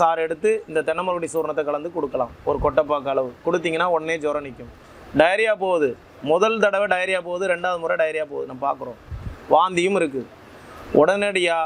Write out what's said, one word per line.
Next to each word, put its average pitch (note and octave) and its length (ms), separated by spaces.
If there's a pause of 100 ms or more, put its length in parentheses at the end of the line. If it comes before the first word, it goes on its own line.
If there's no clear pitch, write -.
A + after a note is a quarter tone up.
சாறு E3 220
எடுத்து D#3+ 280 (180)
இந்த D#3 120
தென்னமரக்குடி E3+ 520
சூரணத்தை D3+ 320
கலந்து D3 280
கொடுக்கலாம். C#3 400 (120)
ஒரு C#3+ 140
கொட்டைப்பாக்கு C#3+ 540
அளவு C3 180 (140)
கொடுத்தீங்கன்னா E3+ 500
உடனே D#3+ 240
ஜுரம் D3 280
நிக்கும். B2 260 (460)
டயரியா G#3 400
போகுது, F3 300 (340)
முதல் F#3+ 360
தடவை G3+ 300
டயரியா F#3 340
போகுது, F3 260
ரெண்டாவது F3 340
முறை E3+ 140
டயரியா D#3 340
போகுது, C3+ 160
நம்ம C3 180
பார்க்குறோம். C3 340 (520)
வாந்தியும் F3+ 500
இருக்கு. C3+ 220 (720)
உடனடியா F3+ 720